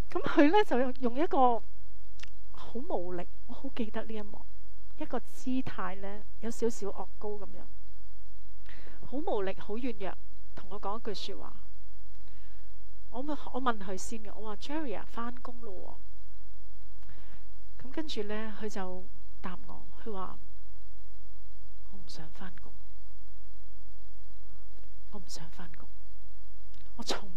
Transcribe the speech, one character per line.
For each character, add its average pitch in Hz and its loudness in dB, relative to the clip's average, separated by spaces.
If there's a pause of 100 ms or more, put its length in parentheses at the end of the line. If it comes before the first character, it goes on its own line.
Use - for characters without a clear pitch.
(100)
咁 359 -2
佢 311 0
呢， 427 0
就 262 -2 (220)
用 240 -2
一 330 -2
個 254 0 (920)
好 - -2
無 233 -2
力， 175 -2 (220)
我 240 -2
好 - 0 (100)
記 226 0
得 220 -2
呢 220 -2
一 214 -2
幕， - 0 (580)
一 302 -2
個 254 -2
姿 - 0 (120)
態 190 -2
呢， 196 0 (200)
有 220 0
少 226 0
少 208 0
惡 196 0 (100)
高 208 0
咁 208 0
樣， - 0 (1400)
好 247 0
無 294 0
力， 190 0
好 - 0
軟 240 0
弱， 190 0 (380)
同 - 0
我 196 0
講 202 0
一 226 0 (100)
句 - 0
說 87 0
話。 - 0 (1600)
我 254 0
問， 294 0 (160)
我 254 0
問 240 0
佢 190 0
先 220 0
嘅， 202 0
我 214 -2
話： 208 0
「Jerry 285 -2
啊， 185 -2
返 233 0
工 240 0
咯 - 0
喎。」 - 0 (1900)
咁 254 0
跟 320 0
住 220 0
呢， 214 0
佢 214 0
就 185 0 (360)
答 180 0 (100)
我， 175 0 (200)
佢 226 0
話： 185 0 (1500)
「我 196 0
唔 180 0
想 156 0
返 185 0 (100)
工， - 0 (2500)
我 208 0
唔 - 0
想 165 0
返 180 0
工。」 - 0 (1080)
我 226 0
從 208 0